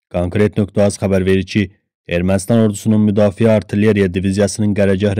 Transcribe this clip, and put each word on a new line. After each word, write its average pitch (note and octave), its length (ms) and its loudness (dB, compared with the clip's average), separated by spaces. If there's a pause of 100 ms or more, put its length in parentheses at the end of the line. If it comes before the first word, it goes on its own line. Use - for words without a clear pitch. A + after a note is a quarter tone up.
(100)
Konkret G2 480 -2
nöqtə G2+ 300 0
az G2 100 -4
xəbər F#2+ 300 0
verir F#2+ 180 0
ki, G#2+ 160 -2 (460)
Ermənistan F#2+ 560 0
ordusunun G#2+ 420 0
müdafiə G#2 460 2
artilleriya G#2 600 0
diviziyasının G2 600 -2
qərargah G2 460 0